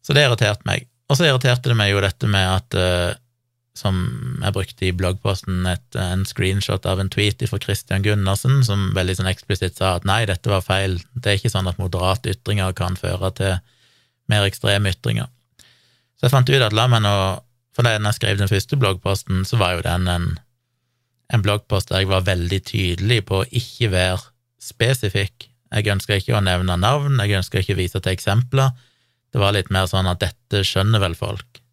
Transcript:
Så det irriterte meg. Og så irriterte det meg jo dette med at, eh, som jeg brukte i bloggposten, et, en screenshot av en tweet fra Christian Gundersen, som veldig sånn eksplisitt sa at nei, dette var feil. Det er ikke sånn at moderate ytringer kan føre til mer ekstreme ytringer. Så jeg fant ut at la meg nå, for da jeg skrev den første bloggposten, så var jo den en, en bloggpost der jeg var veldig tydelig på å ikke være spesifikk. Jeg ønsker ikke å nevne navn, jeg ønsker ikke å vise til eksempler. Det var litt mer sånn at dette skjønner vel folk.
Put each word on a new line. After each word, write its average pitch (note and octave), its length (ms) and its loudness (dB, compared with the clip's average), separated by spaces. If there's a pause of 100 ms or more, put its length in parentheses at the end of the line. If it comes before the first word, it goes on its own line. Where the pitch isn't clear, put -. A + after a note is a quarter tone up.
Så D3 100 -2
det C#3+ 120 6
irriterte G#2+ 420 0
meg. - 180 -2 (240)
Og C3+ 80 4
så E3+ 100 4
irriterte B2+ 420 2
det A#2 80 4
meg G#2 140 2
jo G2 120 2
dette G2 260 -2
med G2 180 2
at, F#2 300 -2
eh, F2+ 380 0 (580)
som F#2+ 240 -2 (420)
jeg G2+ 140 -2
brukte F#2+ 320 -4
i F#2 80 0
bloggposten, F#2 720 -2
et, - 300 -4
en F#2 300 0
screenshot G2 580 -2
av F#2 160 0
en F#2 80 -4
tweet G#2 400 0
fra G2+ 100 -4
Christian G2 440 -4
Gundersen, G#2 640 2
som G2+ 300 -2
veldig F#2 220 0
sånn F#2 120 0
eksplisitt - 500 -4
sa F#2+ 180 2
at F2+ 100 -6
nei, G#2 220 2
dette F#2+ 220 -4
var F#2+ 120 0
feil. F#2+ 360 -2 (140)
Det G#2 180 -2
er G2 80 0
ikke A#2 120 -2
sånn F#2 180 -2
at - 120 -8
moderate F#2 540 -2
ytringer F#2+ 420 -4
kan F2+ 220 -4
føre F2+ 360 -2
til F#2+ 220 0 (720)
mer G#2 180 2
ekstreme G2+ 460 0
ytringer. A2+ 340 -4 (880)
Så - 120 0
jeg C3 80 4
fant B2+ 180 4
ut B2+ 160 4
at G#2 60 0
la A2+ 120 4
meg A2+ 160 4
nå, G2+ 120 2 (580)
for A#2+ 120 2
da A2+ 100 2
jeg G#2 200 0
skrev G2+ 220 -2
den G2 140 2
første G#2 260 0
bloggposten, G2 680 -2
så A#2 120 0
var F2+ 160 2
jo E2 80 -6
den F2 240 0
en, F2 220 0 (1000)
en A2 120 2
bloggpost G2+ 460 -2
der F#2+ 140 0
jeg F#2+ 80 0
var F#2 140 2
veldig F2+ 380 0
tydelig F#2+ 640 0
på F#2+ 140 0
å - 80 -4
ikke - 420 -4
være F#2 300 0 (400)
spesifikk. A2 880 -2 (240)
Jeg G#2 160 0
ønsker G2 300 0
ikke A#2 180 -2
å G2+ 60 2
nevne F2+ 340 0
navn, C#3 420 2
jeg G2+ 200 0
ønsker G2 200 -2
ikke G2 160 -2
å F#2 40 -4
vise F2+ 200 -2
til F#2+ 140 0
eksempler. B2 580 0 (640)
Det B2 80 2
var G2+ 140 2
litt G2 180 -2
mer F#2 160 2
sånn F#2+ 160 2
at F2+ 160 -2
dette G2 400 -2
skjønner G#2 400 2
vel E2+ 160 -2
folk. - 420 -10 (120)